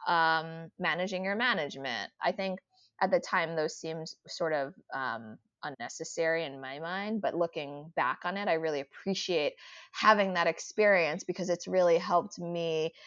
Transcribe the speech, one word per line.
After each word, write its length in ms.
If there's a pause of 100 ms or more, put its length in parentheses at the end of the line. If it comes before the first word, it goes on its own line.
um, 720
managing 460
your 100
management, 760 (100)
I 100
think 280 (420)
at 100
the 80
time 360
those 200
seemed 320 (200)
sort 260
of, 220 (180)
um, 440 (260)
unnecessary 840
in 160
my 180
mind, 420
but 140
looking 600
back 260
on 140
it, 100
I 60
really 280
appreciate 760 (360)
having 440
that 120
experience 800
because 240
it's 180
really 300
helped 420
me 540 (140)